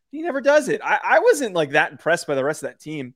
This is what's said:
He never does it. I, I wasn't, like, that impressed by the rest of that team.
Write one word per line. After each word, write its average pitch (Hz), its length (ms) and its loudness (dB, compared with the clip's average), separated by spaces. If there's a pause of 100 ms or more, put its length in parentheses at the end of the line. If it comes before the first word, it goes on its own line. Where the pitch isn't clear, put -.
(120)
He 311 100 -10
never 277 180 -4
does 285 300 2
it. - 120 -2
I, - 200 0
I 220 160 4
wasn't, 294 360 2
like, 151 180 -2
that 151 200 2
impressed 160 340 -2
by 151 80 -2
the 131 100 0
rest 151 180 -4
of 131 80 -8
that - 100 -20
team. 143 360 -12